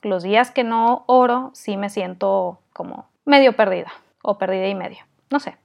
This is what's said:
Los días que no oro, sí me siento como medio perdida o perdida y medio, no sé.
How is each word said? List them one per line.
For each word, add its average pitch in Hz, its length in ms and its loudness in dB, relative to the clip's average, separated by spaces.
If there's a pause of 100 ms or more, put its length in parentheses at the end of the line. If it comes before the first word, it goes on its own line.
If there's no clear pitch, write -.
Los 190 200 -4
días 214 280 0
que 247 140 -2
no 226 420 0
oro, 254 480 2
sí 202 220 -8
me 202 140 -6
siento 185 680 -4 (140)
como - 340 -14 (180)
medio 277 300 6
perdida 185 380 -2 (300)
o 202 160 -4
perdida 190 300 -4
y 202 60 -4
medio, - 300 -12 (260)
no 277 80 -2
sé. - 260 -8